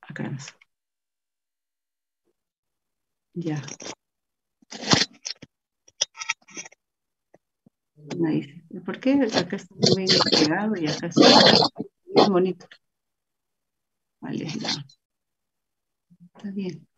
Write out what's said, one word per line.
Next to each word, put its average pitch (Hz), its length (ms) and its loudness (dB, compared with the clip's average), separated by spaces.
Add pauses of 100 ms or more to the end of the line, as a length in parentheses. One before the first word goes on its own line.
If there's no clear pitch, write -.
Acá - 300 -10
más. 135 160 -12 (3000)
Ya. 160 260 -6 (4000)
Ahí. 151 360 -4 (220)
¿Por - 160 -10
qué 262 140 2
acá 214 440 0
está - 180 -16
muy - 320 2 (240)
pegado 196 440 2
y 165 120 -4
acá 151 200 -6
está - 140 2 (920)
muy - 140 6
bonito? 180 380 0 (1500)
Vale, - 260 -8
ya. - 220 -8 (1700)
Está 202 160 -12
bien. 190 360 -10 (100)